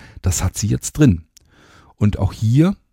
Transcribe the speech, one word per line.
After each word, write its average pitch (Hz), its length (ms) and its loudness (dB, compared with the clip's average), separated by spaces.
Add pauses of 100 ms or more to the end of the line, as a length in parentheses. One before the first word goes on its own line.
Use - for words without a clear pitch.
(200)
das - 220 -4
hat - 160 -4
sie - 80 -4
jetzt 120 320 -4
drin. 104 280 4 (680)
Und - 240 -2
auch 95 140 -2
hier, 143 440 0 (160)